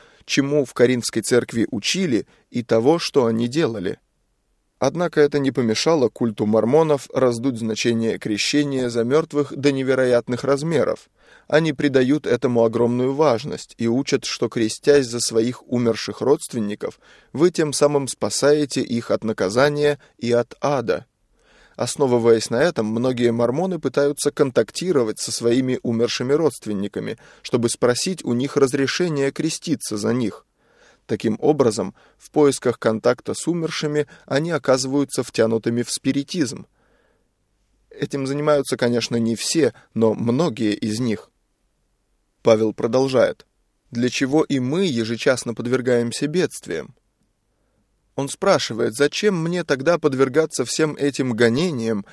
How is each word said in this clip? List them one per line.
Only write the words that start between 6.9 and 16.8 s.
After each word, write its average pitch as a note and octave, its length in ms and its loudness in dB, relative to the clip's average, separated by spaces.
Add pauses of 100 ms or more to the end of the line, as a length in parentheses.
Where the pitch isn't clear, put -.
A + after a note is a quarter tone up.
раздуть B2 440 0
значение A2+ 640 -2
крещения C3 680 -2
за A#2 140 0
мертвых D3 500 0
до C#3+ 180 2
невероятных B2+ 720 0
размеров. C#3 640 0 (380)
Они D#3 260 2
придают C3+ 540 2
этому A#2+ 360 2
огромную A#2+ 500 2
важность C#3 640 -2
и A#2 100 -2
учат, B2+ 380 0
что, - 240 -4
крестясь C3 580 2
за A#2 120 -6
своих A#2 480 -2
умерших A2+ 540 -2
родственников, A2 800 -2 (320)